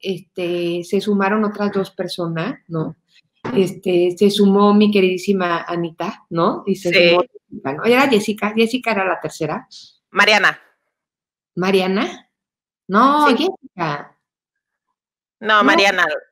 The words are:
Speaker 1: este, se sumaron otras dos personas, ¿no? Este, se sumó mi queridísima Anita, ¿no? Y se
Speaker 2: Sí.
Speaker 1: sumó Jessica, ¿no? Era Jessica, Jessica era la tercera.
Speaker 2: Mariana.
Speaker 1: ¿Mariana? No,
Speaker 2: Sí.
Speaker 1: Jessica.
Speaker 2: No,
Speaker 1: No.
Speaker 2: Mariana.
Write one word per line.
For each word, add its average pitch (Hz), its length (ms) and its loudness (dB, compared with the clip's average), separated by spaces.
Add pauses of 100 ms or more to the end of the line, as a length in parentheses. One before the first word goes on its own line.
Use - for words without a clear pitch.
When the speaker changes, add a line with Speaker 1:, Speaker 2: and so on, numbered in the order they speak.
Speaker 1:
este, 175 840 -6
se 196 160 -2
sumaron 202 440 0
otras 202 280 -4
dos 190 180 -4
personas, 175 680 -6 (100)
¿no? 160 280 -6 (580)
Este, 180 640 0
se 202 120 4
sumó 202 440 4
mi 208 160 4
queridísima 185 800 0
Anita, 170 600 -6
¿no? 180 360 -2
Y 190 100 -2
se 175 160 -4
Speaker 2:
Sí. 175 180 4
Speaker 1:
sumó 175 120 4
Jessica, - 520 -12
¿no? 160 100 -8
Era 247 240 4
Jessica, 214 480 -2
Jessica 226 360 -2
era 196 120 -2
la 175 160 -4
tercera. 156 480 -8 (420)
Speaker 2:
Mariana. 202 480 2 (1000)
Speaker 1:
¿Mariana? 190 720 -2 (600)
No, 277 400 4
Speaker 2:
Sí. 247 80 4
Speaker 1:
Jessica. 180 800 -6 (1200)
Speaker 2:
No, 214 180 2
Speaker 1:
No. 202 60 4
Speaker 2:
Mariana. 196 420 2 (260)